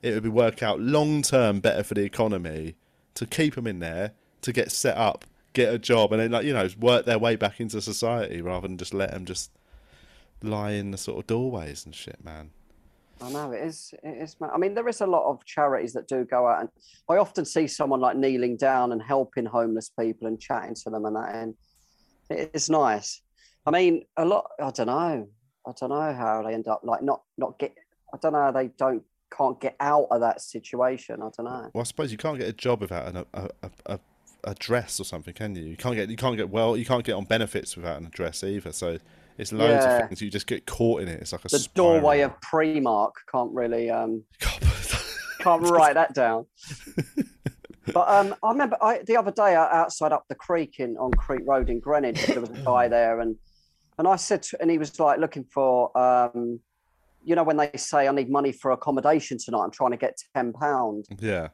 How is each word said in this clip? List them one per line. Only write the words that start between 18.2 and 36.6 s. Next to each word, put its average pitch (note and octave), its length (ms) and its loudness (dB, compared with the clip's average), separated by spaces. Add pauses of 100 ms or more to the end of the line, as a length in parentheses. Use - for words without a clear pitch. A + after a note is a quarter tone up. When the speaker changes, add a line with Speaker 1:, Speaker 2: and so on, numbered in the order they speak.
Speaker 2:
down B2+ 360 2
and A2 100 -4
helping B2+ 420 0
homeless A2+ 460 -2
people A2+ 360 -4
and A2+ 140 -4
chatting A2+ 340 -6 (100)
to A2 60 -8
them A2 140 -6
and G#2+ 120 -2
that, G#2+ 180 -6
and A2+ 200 -8 (760)
it D#3+ 240 -6
is D#3 160 -2
nice. B2 500 2 (460)
I D3+ 60 0
mean, F3 340 4 (100)
a D#3+ 80 0
lot, F#3+ 340 2
I C#3+ 120 -4
don't B2 160 -2
know. C3+ 420 -2 (380)
I B2 120 -12
don't C3 120 -6
know D3 240 -2
how A2 280 -2
they A2 120 -4
end A2+ 140 -6
up, A2 140 -2
like, A#2 200 -2
not, C#3 200 0 (140)
not B2+ 220 -6
get, - 160 -6 (400)
I - 80 -16
don't D#3 100 2
know D3+ 80 2
how C#3 120 2
they C3 160 0
don't, C3 340 -2 (340)
can't C3 240 0
get - 200 -6
out D3 300 2
of A#2 120 4
that A#2 180 0
situation. B2 760 -4
I A2 200 -10
don't - 80 -12
know. A#2+ 300 -10
Speaker 1:
Well, A#2 80 -4
I - 20 -2
suppose C#3+ 260 -6
you A2 80 -8
can't D#3 200 -4
get G#2+ 100 -4
a A#2 60 -6
job A#2+ 260 0
without F#2 280 -6
an, F2+ 100 -10
a, F2+ 160 -10
a, F#2+ 160 -8 (120)
a, F2+ 80 -12 (240)
a F#2+ 60 -10 (440)
address A2+ 540 -4
or G2 60 -8
something, F2 300 -12
can G#2 200 -8
you? F2 100 -10
You E2 120 -12
can't B2 180 -4
get, G#2 140 -2
you A2+ 80 -8
can't A#2+ 220 -2
get, G2 100 -4
well, A2+ 280 2